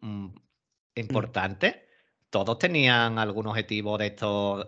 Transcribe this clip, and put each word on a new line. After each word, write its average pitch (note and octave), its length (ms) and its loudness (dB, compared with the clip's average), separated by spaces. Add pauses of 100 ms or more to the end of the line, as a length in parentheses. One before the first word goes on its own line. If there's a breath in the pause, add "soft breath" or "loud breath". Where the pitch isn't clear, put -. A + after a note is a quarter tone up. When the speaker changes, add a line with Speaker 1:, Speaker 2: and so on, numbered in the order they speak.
Speaker 1:
mm, G2+ 280 -10 (720)
Speaker 2:
Mm. - 20 -6
Speaker 1:
importantes, G#2+ 760 -2 (540)
todos G#2 280 0
tenían B2 600 4
algún G#2+ 300 -2
objetivo G#2+ 500 -2
de G#2 80 0
estos G2+ 600 -2